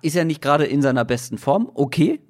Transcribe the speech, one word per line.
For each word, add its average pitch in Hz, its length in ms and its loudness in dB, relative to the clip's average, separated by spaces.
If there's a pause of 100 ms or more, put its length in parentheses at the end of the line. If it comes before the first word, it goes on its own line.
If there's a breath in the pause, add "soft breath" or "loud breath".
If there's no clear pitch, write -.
ist 156 140 -2
er 170 100 0
nicht 160 160 -4
gerade 147 240 2
in 143 160 0
seiner 131 240 2
besten 120 320 -4
Form? 170 360 0
Okay, 147 560 0